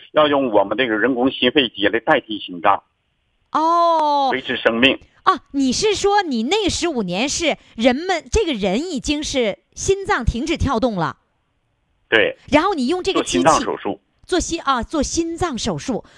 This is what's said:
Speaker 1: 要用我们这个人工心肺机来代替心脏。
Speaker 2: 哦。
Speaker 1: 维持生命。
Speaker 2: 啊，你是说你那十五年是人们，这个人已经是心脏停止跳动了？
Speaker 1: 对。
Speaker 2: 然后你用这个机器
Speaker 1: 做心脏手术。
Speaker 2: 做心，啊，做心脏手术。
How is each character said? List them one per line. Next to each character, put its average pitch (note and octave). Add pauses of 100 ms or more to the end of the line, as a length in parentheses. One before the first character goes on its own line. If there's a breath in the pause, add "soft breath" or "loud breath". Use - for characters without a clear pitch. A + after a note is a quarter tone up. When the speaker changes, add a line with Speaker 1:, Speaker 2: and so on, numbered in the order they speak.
(120 loud breath)
Speaker 1:
要 D3+
用 C#3
我 G2+
们 G#2+
这 B2+
个 A2
人 A#2+
工 F3
心 -
肺 B2+
机 G3
来 G3
代 D3+
替 G#2+
心 F2
脏。 G2 (680)
Speaker 2:
哦。 D#4
Speaker 1:
维 B2+
持 B2
生 A2+
命。 C3+ (240 soft breath)
Speaker 2:
啊， F#4 (140)
你 C4+
是 G4+
说 G4+
你 B3+
那 F#4+
十 -
五 B3+
年 F#3+
是 D4 (180 soft breath)
人 A#3+
们， E4+
这 G#4+
个 D#4
人 G#3+
已 C4
经 D4
是 A#3+ (160)
心 G4
脏 F4+
停 A#3+
止 D4+
跳 B3+
动 A3
了？ D3+ (920)
Speaker 1:
对。 G#2+ (140 soft breath)
Speaker 2:
然 D4
后 F#4+
你 B3+
用 F4+
这 F#4+
个 -
机 -
器 -
Speaker 1:
做 -
心 B2+
脏 -
手 -
术。 - (260)
Speaker 2:
做 F4
心， E4
啊， B3+
做 D#4
心 E4
脏 D#4+
手 D#3+
术。 G#3+ (120 soft breath)